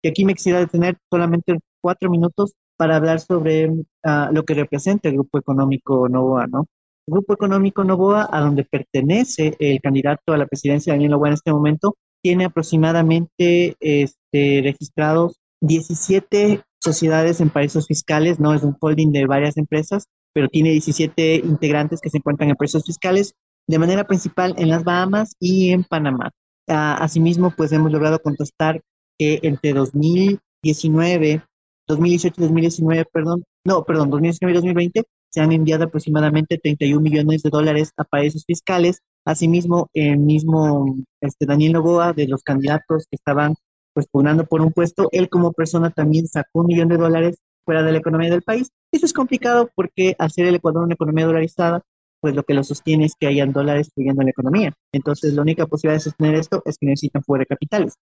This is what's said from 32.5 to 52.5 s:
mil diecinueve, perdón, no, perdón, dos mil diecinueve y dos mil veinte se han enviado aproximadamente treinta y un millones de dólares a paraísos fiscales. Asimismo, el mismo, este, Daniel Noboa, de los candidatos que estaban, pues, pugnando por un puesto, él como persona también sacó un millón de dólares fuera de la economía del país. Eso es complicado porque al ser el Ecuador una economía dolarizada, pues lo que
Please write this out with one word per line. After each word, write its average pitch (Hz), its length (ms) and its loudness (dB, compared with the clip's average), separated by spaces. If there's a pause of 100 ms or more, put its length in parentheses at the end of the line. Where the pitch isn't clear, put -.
mil 165 100 2
diecinueve, 165 500 0
perdón, 170 320 -4 (220)
no, 180 180 0
perdón, 156 240 0
dos 143 120 0
mil 165 100 2
diecinueve 180 220 -2
y 170 40 2
dos 175 80 2
mil 180 100 0
veinte 175 300 0 (260)
se 156 120 -2
han 160 100 4
enviado 160 320 2
aproximadamente 151 760 -2
treinta 147 280 -2
y 143 80 2
un 151 80 2
millones 151 400 0
de 151 80 0
dólares 151 480 0
a 160 60 -6
paraísos 151 420 -2
fiscales. 175 540 0 (260)
Asimismo, 170 640 0
el 147 260 0
mismo, 151 800 2 (240)
este, 139 260 -4
Daniel 151 280 2
Noboa, 170 400 2
de 147 120 -2
los 131 160 -4
candidatos 147 680 -2
que 151 80 -12
estaban, 147 380 -2 (400)
pues, 147 160 -2
pugnando 147 360 2
por 160 160 0
un 160 100 2
puesto, 170 400 -2
él 180 160 0
como 175 240 0
persona 165 380 -2
también 156 360 0
sacó - 340 -4
un 170 60 2
millón 170 220 2
de 170 80 2
dólares 165 400 0 (280)
fuera 160 180 0
de 160 100 0
la 160 60 0
economía 165 300 -2
del 175 140 0
país. 233 280 -4 (220)
Eso 330 140 0
es - 60 -2
complicado 240 640 0
porque 185 420 -2
al 160 140 -2
ser 180 140 0
el 175 100 4
Ecuador 165 260 -2
una 170 120 0
economía 160 320 0
dolarizada, 165 540 0 (400)
pues 147 140 -2
lo 139 80 -2
que 143 120 -2